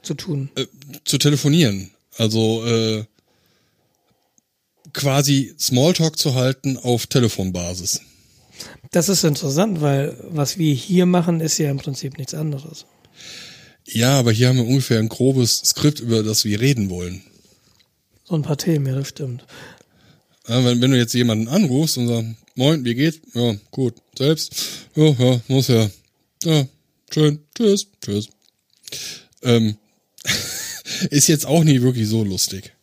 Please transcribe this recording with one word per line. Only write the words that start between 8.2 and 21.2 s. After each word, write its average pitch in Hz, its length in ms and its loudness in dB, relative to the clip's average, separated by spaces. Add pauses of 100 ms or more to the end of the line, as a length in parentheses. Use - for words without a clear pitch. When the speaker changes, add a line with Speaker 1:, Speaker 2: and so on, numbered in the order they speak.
Speaker 1:
Das 175 180 0
ist 185 140 0
interessant, 160 580 0
weil 143 340 0 (140)
was 151 280 -4
wir 156 160 2
hier 180 320 2
machen, 175 360 2
ist 160 160 -2
ja 151 120 0
im 139 80 -4
Prinzip 139 400 -10
nichts 135 160 -12
anderes. 156 520 -10 (1000)
Speaker 2:
Ja, 123 320 2
aber 120 140 4
hier 120 160 4
haben 127 100 4
wir 120 100 2
ungefähr 123 320 2
ein 110 100 0
grobes 127 560 2
Skript, - 340 0
über 113 240 0
das 107 220 -2
wir 104 160 -2
reden 120 280 2
wollen. 90 320 -8 (1000)
Speaker 1:
So 170 120 -6
ein 151 60 0
paar 143 160 -4
Themen, 151 300 0
ja, 131 80 -2
das 135 140 -4
stimmt. 127 360 -12 (1000)
Speaker 2:
Ja, 123 160 2
wenn, 123 180 2
wenn 131 100 4
du 131 60 6
jetzt 117 160 0
jemanden 113 340 0